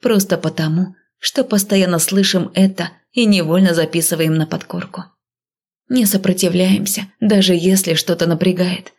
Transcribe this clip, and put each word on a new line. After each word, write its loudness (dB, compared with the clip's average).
Просто 0
потому, -2
что -2
постоянно 0
слышим 0
это 0
и 0
невольно 2
записываем 0
на 0
подкорку. -10
Не 2
сопротивляемся, 0
даже 2
если 2
что-то -2
напрягает. -2